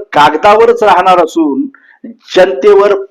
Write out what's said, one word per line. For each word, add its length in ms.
कागदावरच 720
राहणार 420
असून 420
जनतेवर 580